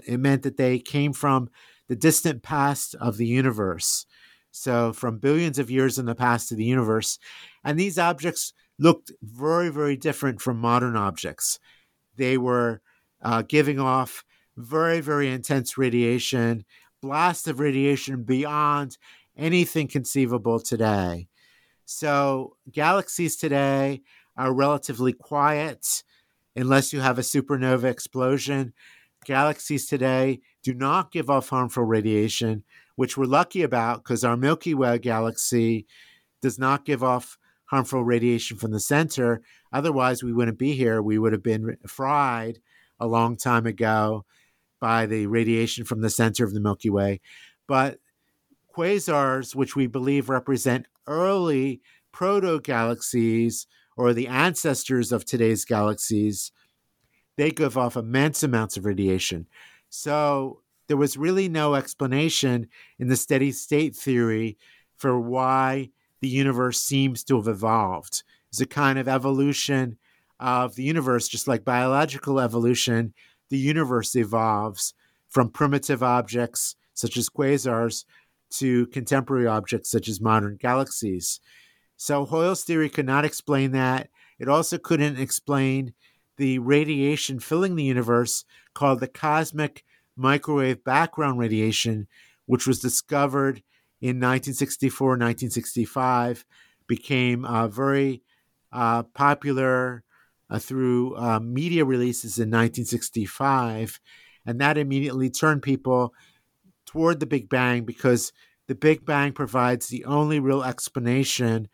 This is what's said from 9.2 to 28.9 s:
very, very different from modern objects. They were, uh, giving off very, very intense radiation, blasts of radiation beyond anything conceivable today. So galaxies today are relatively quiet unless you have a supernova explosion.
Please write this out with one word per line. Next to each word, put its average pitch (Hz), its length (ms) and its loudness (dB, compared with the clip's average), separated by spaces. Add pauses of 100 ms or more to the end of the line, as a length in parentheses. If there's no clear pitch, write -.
very, 147 460 -2
very 143 280 -2
different 135 440 -4
from 120 180 -4
modern 120 380 0
objects. 95 600 -4 (580)
They 131 220 0
were, 120 420 0 (400)
uh, 117 220 0
giving 143 360 2
off 131 460 -2 (320)
very, 160 440 0
very 143 300 0
intense 131 460 -2
radiation, 120 880 0 (380)
blasts 156 440 0
of 139 140 -4
radiation 135 600 0
beyond 143 760 0 (400)
anything 165 500 2
conceivable 117 720 0
today. 101 720 0 (560)
So 139 720 -2 (160)
galaxies 175 640 0
today 139 680 0 (340)
are 131 160 0
relatively 135 600 0
quiet 147 920 -2 (540)
unless 135 360 2
you 143 80 -4
have 127 180 0
a 127 40 -2
supernova 131 640 0
explosion. 131 880 -2 (520)